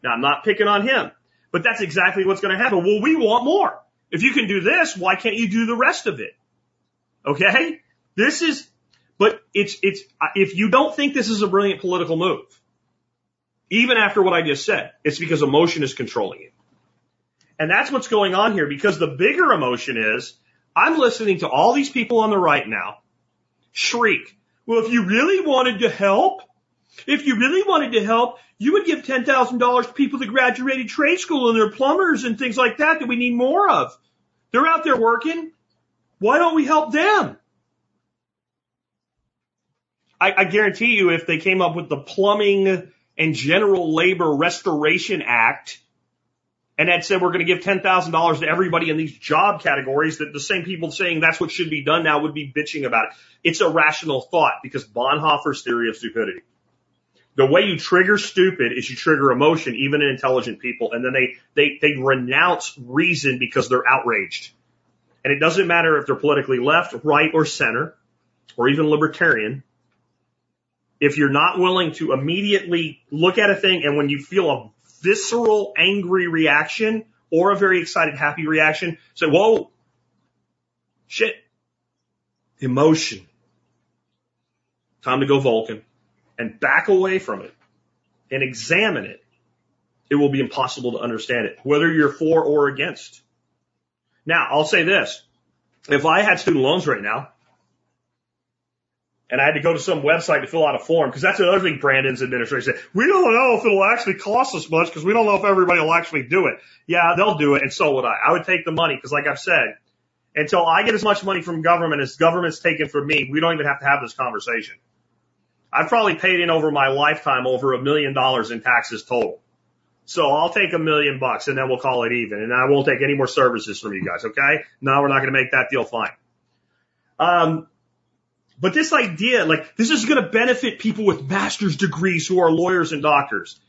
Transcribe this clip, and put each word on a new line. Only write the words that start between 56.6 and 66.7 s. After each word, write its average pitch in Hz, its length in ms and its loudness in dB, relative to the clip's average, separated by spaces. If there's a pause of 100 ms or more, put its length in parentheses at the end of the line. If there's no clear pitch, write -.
The 135 100 4
way 156 180 4
you 190 140 -2
trigger 185 400 2
stupid 185 540 0
is 123 180 -6
you 135 60 -10
trigger 139 360 2
emotion, 143 440 2
even 139 260 -2
in 143 60 2
intelligent 127 520 -2
people, 120 340 -6
and 120 100 -6
then 127 80 -2
they, 127 240 0 (200)
they, 147 260 2
they 147 200 0
renounce 135 760 0
reason 135 600 -2
because 120 280 -2
they're 123 180 0
outraged. 117 680 0 (720)
And 139 100 0
it 143 60 -2
doesn't 170 280 2
matter 165 300 2
if 123 80 -4
they're 139 100 -2
politically 139 440 0
left, 160 340 2 (100)